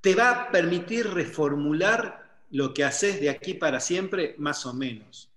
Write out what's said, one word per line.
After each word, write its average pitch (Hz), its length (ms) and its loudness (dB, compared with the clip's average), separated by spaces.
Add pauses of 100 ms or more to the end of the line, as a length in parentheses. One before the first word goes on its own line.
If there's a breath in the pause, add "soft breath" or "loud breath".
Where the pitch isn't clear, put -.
¿Te 190 120 6
va 233 160 6
a - 220 0
permitir 180 560 0
reformular 156 1400 0
lo 135 220 0
que 143 100 0
haces 190 360 0
de 143 100 2
aquí 175 260 -6
para 139 240 0
siempre? 185 580 -2
Más 147 280 -4
o 123 80 -8
menos 120 640 -10